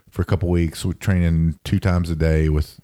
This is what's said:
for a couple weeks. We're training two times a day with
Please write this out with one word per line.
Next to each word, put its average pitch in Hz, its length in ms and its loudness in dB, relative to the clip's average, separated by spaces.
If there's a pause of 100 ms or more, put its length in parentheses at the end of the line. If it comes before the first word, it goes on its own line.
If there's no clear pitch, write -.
(100)
for 92 120 -2
a - 40 -4
couple 82 220 -2
weeks. 85 360 0
We're 92 80 -2
training 82 720 0
two 101 160 0
times 87 300 0
a 80 60 -4
day 78 320 2
with 76 360 -2